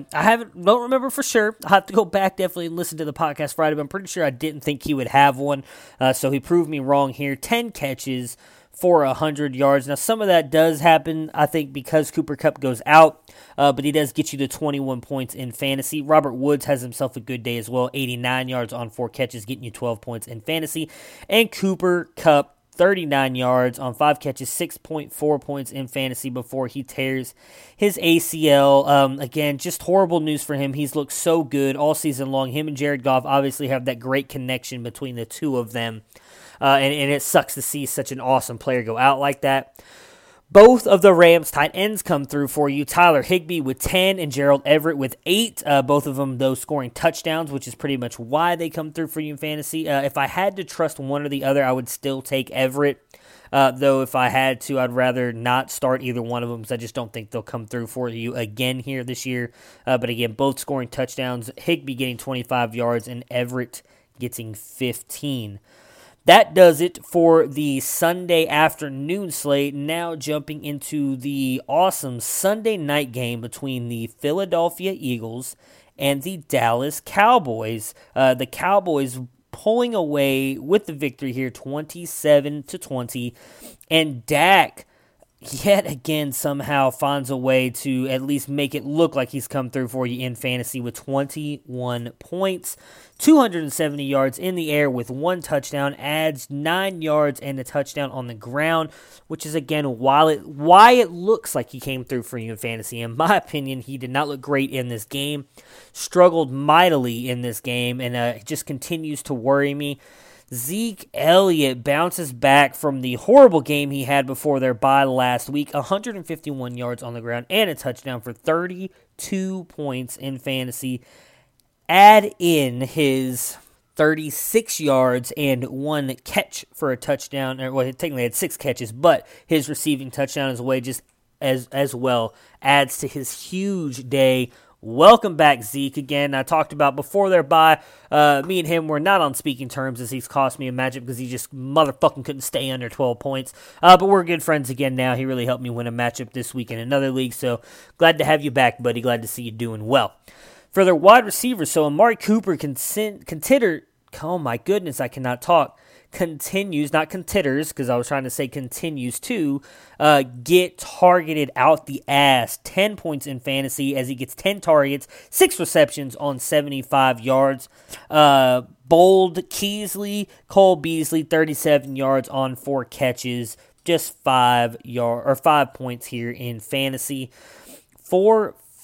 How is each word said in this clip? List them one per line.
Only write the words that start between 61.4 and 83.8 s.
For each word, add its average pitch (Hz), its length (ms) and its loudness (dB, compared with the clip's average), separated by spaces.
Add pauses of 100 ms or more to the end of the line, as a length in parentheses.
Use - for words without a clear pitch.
Higbee 139 400 -4
getting 123 220 -6
twenty-five 123 580 -4
yards 117 320 -2
and 123 240 -12
Everett 123 520 -6 (360)
getting 117 340 -10
fifteen. 120 1080 -8 (640)
That 175 280 8
does 170 280 8
it 175 220 -4
for 165 440 4
the 139 320 -4
Sunday 170 680 0
afternoon 156 840 -2
slate. 143 420 -2
Now 165 420 -6
jumping 147 480 -8
into 143 520 -6
the 131 520 -4
awesome 143 520 -2
Sunday 214 580 -4
night 143 340 -2
game 120 300 -6
between 123 480 -10
the 117 160 -8
Philadelphia 170 920 -4
Eagles 120 600 -8 (420)
and 139 240 -2
the 180 160 -10
Dallas 127 640 -2
Cowboys. 120 920 0 (200)
Uh, 131 200 4
the 123 100 -6
Cowboys 156 720 -2 (300)
pulling 233 460 -2
away 139 640 0
with 185 260 0
the 165 80 -10
victory 135 400 -6
here, 131 160 -4
twenty-seven 147 1200 -2
to 185 100 -12
twenty. 123 560 -8 (560)